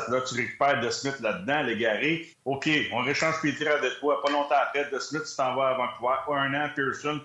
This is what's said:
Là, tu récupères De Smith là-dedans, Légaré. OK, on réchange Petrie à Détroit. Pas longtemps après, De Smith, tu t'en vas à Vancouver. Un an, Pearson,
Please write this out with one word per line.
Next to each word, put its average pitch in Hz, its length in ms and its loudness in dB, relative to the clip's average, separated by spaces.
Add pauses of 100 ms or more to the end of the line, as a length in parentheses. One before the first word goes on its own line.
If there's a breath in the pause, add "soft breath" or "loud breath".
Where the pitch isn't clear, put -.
Là, 127 120 4
tu 123 140 -4
récupères 123 440 2
De 117 120 0
Smith 131 300 -2
là-dedans, 110 420 0
Légaré. 117 640 0 (180)
OK, 135 240 -2 (220)
on 110 100 0
réchange 147 400 0
Petrie 147 260 0
à 147 120 2
Détroit. 135 420 0
Pas 143 100 2
longtemps 143 300 2
après, 143 300 0
De 131 80 -2
Smith, 151 280 -6
tu - 80 -12
t'en 127 200 0
vas 135 140 2
à 127 40 2
Vancouver. 120 400 0 (260)
Un 135 140 0
an, 147 220 0
Pearson, 143 500 -2